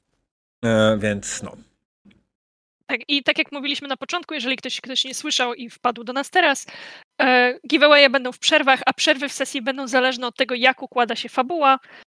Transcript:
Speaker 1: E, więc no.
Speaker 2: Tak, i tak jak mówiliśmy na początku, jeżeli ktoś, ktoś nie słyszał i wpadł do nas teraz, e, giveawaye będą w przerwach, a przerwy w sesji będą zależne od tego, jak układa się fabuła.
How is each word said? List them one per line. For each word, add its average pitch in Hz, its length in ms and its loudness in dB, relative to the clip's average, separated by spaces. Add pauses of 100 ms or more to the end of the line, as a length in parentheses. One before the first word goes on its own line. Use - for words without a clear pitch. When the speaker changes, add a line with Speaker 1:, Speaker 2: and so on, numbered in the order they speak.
(640)
Speaker 1:
E, 110 340 2
więc 104 440 -6
no. - 140 -14 (1300)
Speaker 2:
Tak, 247 220 -6
i 285 140 0
tak 302 160 0
jak 302 140 -4
mówiliśmy 285 360 -8
na 269 80 -6
początku, 320 380 -4
jeżeli 254 220 -2
ktoś, - 240 -8
ktoś 254 240 -2
nie 262 100 -8
słyszał 247 400 -2
i 240 160 -12
wpadł 233 340 -4
do 240 80 -8
nas 269 180 -4
teraz, 330 360 2 (560)
e, 254 360 4 (100)
giveawaye 285 420 6
będą 254 220 -2
w - 60 -18
przerwach, 277 480 2
a 262 60 2
przerwy 285 360 -2
w - 40 -10
sesji 269 300 -6
będą 262 260 -6
zależne 254 380 0
od 240 100 -10
tego, 254 180 -2
jak 247 280 0
układa 240 340 -2
się 240 120 -12
fabuła. 269 500 0 (280)